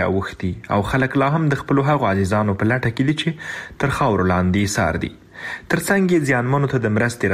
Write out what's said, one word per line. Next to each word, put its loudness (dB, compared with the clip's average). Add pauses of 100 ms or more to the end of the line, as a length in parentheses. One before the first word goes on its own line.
اوښتي -2 (240)
او 4 (120)
خلک 0
لا 2
هم 2
د -4
خپلو 2
هغو 2
عزیزانو 0
په 2
لټه -2
کې 0
دي 2
چې 0 (540)
تر 0
خاورو 2
لاندې 2 (120)
ایسار -2
دي. -10 (580)
ترڅنګ 2
یې 4 (140)
زیانمنو 0
ته 0
د 2
مرستې -2